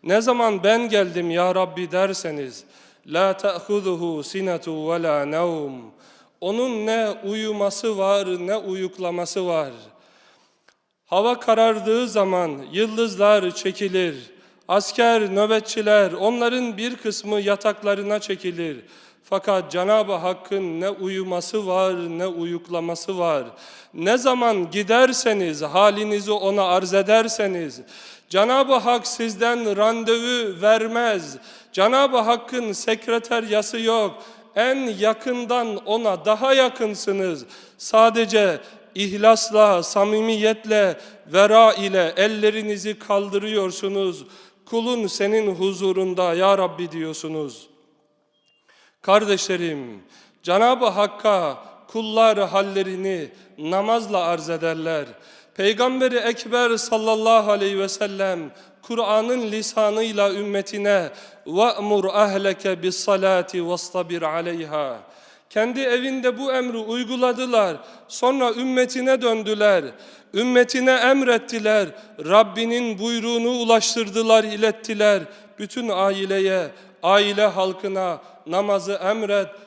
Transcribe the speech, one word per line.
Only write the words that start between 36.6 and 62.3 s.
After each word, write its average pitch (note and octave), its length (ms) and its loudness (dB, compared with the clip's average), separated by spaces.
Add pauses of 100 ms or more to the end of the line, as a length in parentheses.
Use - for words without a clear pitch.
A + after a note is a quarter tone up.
Sadece G#3+ 840 4 (340)
ihlasla, G#3 880 4
samimiyetle, G#3+ 1160 0 (280)
vera G#3 480 8
ile F#3+ 420 0
ellerinizi G#3 840 0
kaldırıyorsunuz. G3 1300 -2 (420)
"Kulun A#3 400 -2
senin G3+ 480 0
huzurunda F#3 800 -2
ya F#3+ 240 4
Rabbi." F3 320 -4
diyorsunuz. D#3 760 -8 (1300)
Kardeşlerim, E3+ 1000 0 (400)
Cenab-ı A#3 440 4
Hakk'a G3 720 0 (300)
kullar A3 500 2
hallerini F#3+ 880 -2 (300)
namazla G3+ 600 0
arz E3+ 320 -2
ederler. D#3+ 560 -4 (480)
Peygamberi B3 640 0
Ekber A#3 600 0
sallallahu A3 720 2
aleyhi G3+ 280 0
ve G3 100 -2
sellem G3 500 -4 (440)
Kur'an'ın A#3 600 0
lisanıyla G#3+ 880 0
ümmetine G3+ 800 -2 (360)
"Ve'mur G#3 580 0
ahleke G3 800 0